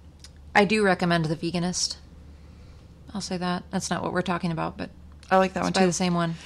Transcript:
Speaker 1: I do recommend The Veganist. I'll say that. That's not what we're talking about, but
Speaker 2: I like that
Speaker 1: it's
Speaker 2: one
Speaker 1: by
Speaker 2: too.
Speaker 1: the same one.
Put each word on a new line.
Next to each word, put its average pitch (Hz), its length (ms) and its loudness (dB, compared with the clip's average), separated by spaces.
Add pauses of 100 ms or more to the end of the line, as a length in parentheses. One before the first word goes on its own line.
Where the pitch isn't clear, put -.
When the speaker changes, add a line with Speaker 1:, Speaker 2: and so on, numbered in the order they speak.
(540)
Speaker 1:
I 202 120 6
do 214 180 2
recommend 175 400 2
The 156 120 0
Veganist. 175 600 -4 (1200)
I'll 196 60 -6
say 180 180 -4
that. 180 320 -2
That's - 200 -4
not 175 120 -2
what 160 100 -4
we're 180 100 0
talking 175 300 -2
about, 160 240 -4
but 180 140 -10 (400)
Speaker 2:
I 190 80 6
like 185 160 2
that 175 60 -2
Speaker 1:
it's 180 60 2
Speaker 2:
one 175 60 2
Speaker 1:
by 190 80 2
Speaker 2:
too. 185 60 6
Speaker 1:
the 180 60 2
same 180 220 0
one. 170 200 0 (120)